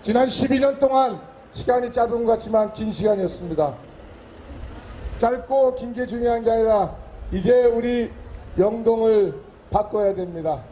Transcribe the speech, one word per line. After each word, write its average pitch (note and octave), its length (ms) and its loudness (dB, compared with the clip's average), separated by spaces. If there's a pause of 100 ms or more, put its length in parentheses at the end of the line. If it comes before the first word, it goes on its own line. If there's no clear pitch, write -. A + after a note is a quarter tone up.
지난 A#3+ 280 2
십이 C4 300 0
년 C#4 180 2
동안 C4 420 2 (340)
시간이 B3 380 0
짧은 A#3 340 0
것 A3+ 80 4
같지만 G#3+ 400 0
긴 G#3+ 180 -6
시간이었습니다. F3 840 -2 (1400)
짧고 B3+ 580 2
긴 A#3+ 180 -10
게 B3 120 -4
중요한 A#3 380 -2
게 A3+ 80 2
아니라 A3 420 2 (380)
이제 F#3+ 200 0 (140)
우리 A#3+ 460 2 (480)
영동을 A3 760 4 (380)
바꿔야 G#3 420 0
됩니다. E3 480 -4 (100)